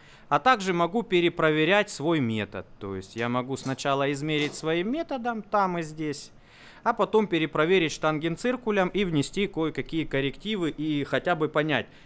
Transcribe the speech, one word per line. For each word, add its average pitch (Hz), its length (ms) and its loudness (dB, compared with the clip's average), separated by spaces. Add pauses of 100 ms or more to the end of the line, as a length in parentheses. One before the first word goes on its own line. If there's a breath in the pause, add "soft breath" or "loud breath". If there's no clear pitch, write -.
(280 loud breath)
А 147 120 2
также 202 340 2
могу 175 300 0
перепроверять 170 840 2
свой 156 300 0
метод. 110 460 -2 (140)
То 98 180 -8
есть - 180 -12
я 117 140 -2
могу 127 260 -2
сначала 139 560 -2
измерить 147 420 -2
своим 170 380 -2
методом, 247 520 -4
там 190 340 2
и 170 40 -2
здесь, 156 480 -6 (540 loud breath)
а 226 80 2
потом 214 360 2
перепроверить 160 680 2
штангенциркулем 180 960 0
и 196 160 0
внести 165 420 0
кое-какие 160 560 -2
коррективы 151 680 -2
и 147 340 -2
хотя 170 300 0
бы 156 120 0
понять, 151 400 0 (180 loud breath)